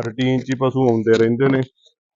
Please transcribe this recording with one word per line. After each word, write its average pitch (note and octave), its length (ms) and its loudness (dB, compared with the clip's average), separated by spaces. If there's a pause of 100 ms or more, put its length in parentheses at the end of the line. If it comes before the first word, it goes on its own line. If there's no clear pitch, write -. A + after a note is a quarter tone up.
ਰੂਟੀਨ B2+ 320 -2
'ਚ B2+ 120 -8
ਹੀ C3 100 -4
ਪਸ਼ੂ C3 300 0
ਆਉਂਦੇ A2+ 280 2
ਰਹਿੰਦੇ A#2 300 0
ਨੇ। C3+ 120 0 (560)